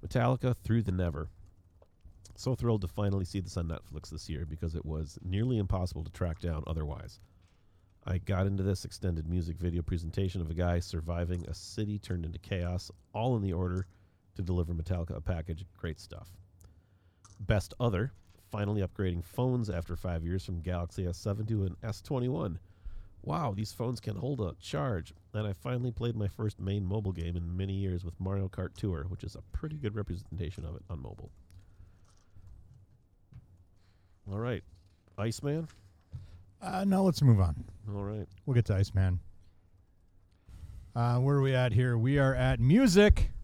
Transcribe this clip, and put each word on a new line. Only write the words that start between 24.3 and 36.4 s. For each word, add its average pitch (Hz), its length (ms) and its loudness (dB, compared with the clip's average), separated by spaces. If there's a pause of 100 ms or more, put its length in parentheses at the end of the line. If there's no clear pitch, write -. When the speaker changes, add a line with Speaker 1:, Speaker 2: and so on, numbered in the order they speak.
Speaker 1:
a 90 200 -2
charge. 131 520 -4 (220)
And 107 120 -2
I 101 60 -2
finally 123 380 -2
played 117 260 -2
my 104 120 0
first 107 320 -4
main 95 260 0
mobile 98 260 0
game 85 240 -4
in 85 200 -4
many 98 180 -2
years 92 300 -2
with 85 160 -10
Mario 95 280 -2
Kart - 260 -6
Tour, 87 340 -2
which 92 160 -8
is 98 100 -8
a - 80 -14 (100)
pretty 156 240 -6
good 107 200 -4
representation 87 680 -6
of - 120 -8
it - 120 -14
on 76 140 -8
mobile. 50 280 -12 (3000)
All 98 80 -4
right. 117 240 -2 (540)
Iceman? 143 520 -2 (920)